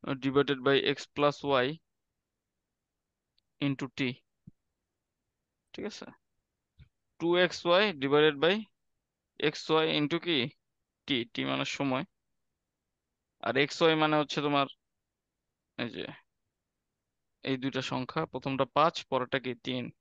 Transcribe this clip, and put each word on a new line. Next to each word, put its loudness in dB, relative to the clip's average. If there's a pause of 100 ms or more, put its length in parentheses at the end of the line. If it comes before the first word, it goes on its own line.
(160)
divided 0
by 6
X 0
plus 0
Y 2 (1800)
into -2
T। -16 (1700)
ঠিক -10
আছে? -12 (1120)
Two 0
X 4 (140)
Y 6
divided 4
by 4 (880)
X 0 (120)
Y 4
into 0
কি? -2 (720)
T, - (180)
T -18 (100)
মানে -2
সময়। -4 (1400)
আর -2
X 2
Y 6
মানে 2
হচ্ছে -2
তোমার 0 (1080)
এই -6
যে -12 (1400)
এই -2
দুইটা -4
সংখ্যা, -6
প্রথমটা -4
পাঁচ, 2 (100)
পরেরটা -2
কি? -8
তিন। -6 (180)